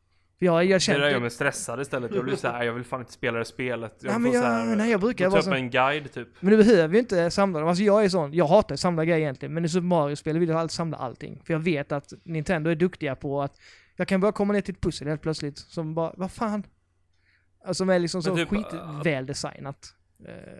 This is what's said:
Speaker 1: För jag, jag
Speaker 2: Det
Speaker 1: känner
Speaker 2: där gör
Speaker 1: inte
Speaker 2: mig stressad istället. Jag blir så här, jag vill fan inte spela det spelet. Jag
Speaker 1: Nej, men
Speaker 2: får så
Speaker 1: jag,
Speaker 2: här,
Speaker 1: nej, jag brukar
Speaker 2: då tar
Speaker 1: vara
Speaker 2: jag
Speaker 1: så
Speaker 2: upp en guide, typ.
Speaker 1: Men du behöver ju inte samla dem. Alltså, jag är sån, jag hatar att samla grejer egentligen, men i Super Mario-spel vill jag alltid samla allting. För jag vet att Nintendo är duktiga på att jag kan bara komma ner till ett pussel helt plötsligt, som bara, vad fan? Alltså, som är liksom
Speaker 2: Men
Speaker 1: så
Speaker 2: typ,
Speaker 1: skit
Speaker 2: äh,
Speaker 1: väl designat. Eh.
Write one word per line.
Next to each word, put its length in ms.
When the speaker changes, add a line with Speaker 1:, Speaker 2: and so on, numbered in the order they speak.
Speaker 1:
För 60
jag, 200
jag 100
Speaker 2:
Det 40
Speaker 1:
känner 200
Speaker 2:
där 60
gör 100
Speaker 1:
inte 60
Speaker 2:
mig 100
stressad 500
istället. 340
Jag 80
blir 120
så 120
här, 160
jag 100
vill 100
fan 160
inte 140
spela 260
det 60
spelet. 540
Jag 120
Speaker 1:
Nej, 80
men 120
Speaker 2:
får 80
så 60
Speaker 1:
jag, 60
Speaker 2:
här, 240
Speaker 1:
nej, 160
jag 80
brukar 260
Speaker 2:
då 40
tar 20
Speaker 1:
vara 60
Speaker 2:
jag 60
Speaker 1:
så 80
Speaker 2:
upp 40
en 140
guide, 440
typ. 140
Speaker 1:
Men 120
du 60
behöver 360
ju 60
inte 320
samla 280
dem. 100
Alltså, 140
jag 220
är 40
sån, 240
jag 140
hatar 260
att 60
samla 260
grejer 140
egentligen, 340
men 120
i 40
Super 160
Mario-spel 540
vill 100
jag 80
alltid 140
samla 260
allting. 480
För 80
jag 60
vet 320
att 220
Nintendo 460
är 60
duktiga 400
på 260
att 160
jag 120
kan 140
bara 100
komma 220
ner 80
till 140
ett 60
pussel 260
helt 140
plötsligt, 360
som 380
bara, 220
vad 140
fan? 320
Alltså, 80
som 60
är 100
liksom 180
Speaker 2:
Men 60
Speaker 1:
så 120
Speaker 2:
typ, 140
Speaker 1:
skit 240
Speaker 2:
äh, 300
Speaker 1:
väl 220
designat. 720
Eh. 60